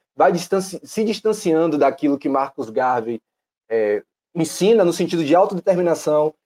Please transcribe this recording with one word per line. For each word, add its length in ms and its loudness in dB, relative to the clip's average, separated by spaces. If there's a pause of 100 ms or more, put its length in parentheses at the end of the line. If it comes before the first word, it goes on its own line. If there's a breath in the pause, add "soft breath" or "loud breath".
(160)
vai 160 4
distanci-, 500 -4
se 220 -6
distanciando 760 0
daquilo 400 0
que 120 -6
Marcus 400 -4
Garvey, 500 -2 (500)
é, 320 0 (320)
ensina 520 2
no 80 2
sentido 280 -2
de 140 2
autodeterminação, 960 0 (120)